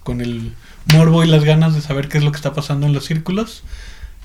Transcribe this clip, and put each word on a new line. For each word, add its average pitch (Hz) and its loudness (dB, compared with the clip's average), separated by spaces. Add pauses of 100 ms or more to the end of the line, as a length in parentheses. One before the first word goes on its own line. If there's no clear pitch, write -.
con 120 -6
el 117 -8 (400)
morbo 160 6
y 165 4
las 156 4
ganas 156 4
de 147 -2
saber 139 -4
qué 151 -4
es 147 2
lo 147 2
que 147 -8
está - -4
pasando 143 -2
en 147 2
los 139 -2
círculos. 180 -4 (600)